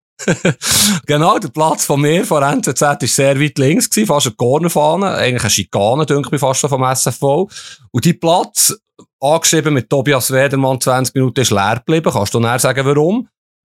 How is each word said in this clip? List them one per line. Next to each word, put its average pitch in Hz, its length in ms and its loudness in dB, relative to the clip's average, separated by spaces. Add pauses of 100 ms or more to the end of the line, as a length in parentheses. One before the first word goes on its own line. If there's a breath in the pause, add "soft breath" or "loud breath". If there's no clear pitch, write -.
(160)
<laughs> - 100 -10 (800 loud breath)
Genau, 156 320 2
der 175 100 -8
Platz 156 360 0
von 143 160 0
mir, 156 240 2
von 156 180 0
N 143 200 0
Z - 160 -2
Z, 143 240 0
ist 127 140 -2
sehr 139 240 2
weit 147 180 -2
links 151 320 2
gewesen, 214 160 0
fast 147 200 0
eine 113 100 -6
Cornerfahne, 160 760 0
eigentlich 123 320 -2
eine 107 80 -2
Schikane, 113 560 0
denke 143 280 -2
ich 139 60 -2
fast 135 200 0
schon 139 100 -2
vom 127 140 0
S 131 220 -2
F 131 100 -4
V. 147 340 0 (400 loud breath)
Und - 160 0
dein - 140 0
Platz, 180 540 0 (460)
angeschrieben 156 540 0
mit 120 160 -2
Tobias 135 400 0
Wedermann, 135 500 0
zwanzig 127 360 0
Minuten, 131 240 0
ist 117 100 0
leer 104 340 0
geblieben. 160 280 0
Kannst 104 200 -2
du 120 80 0
näher 117 200 0
sagen, 131 260 0
warum? 156 420 0 (360)